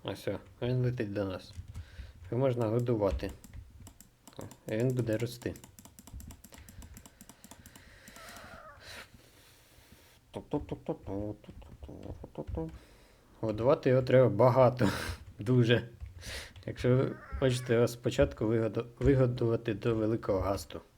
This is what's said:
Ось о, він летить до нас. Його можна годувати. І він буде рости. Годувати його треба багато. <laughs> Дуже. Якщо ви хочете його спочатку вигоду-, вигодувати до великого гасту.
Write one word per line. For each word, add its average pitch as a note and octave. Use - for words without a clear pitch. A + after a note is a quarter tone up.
Ось G2
о, G2
він B2
летить A#2+
до G2+
нас. F#2
Його A#2+
можна A#2+
годувати. G#2+
І -
він A2+
буде A2
рости. A2+
Годувати A2+
його B2+
треба B2+
багато. B2
<laughs> -
Дуже. A#2+
Якщо B2+
ви -
хочете B2
його A2+
спочатку -
вигоду-, A2+
вигодувати B2
до A2+
великого A2
гасту. F#2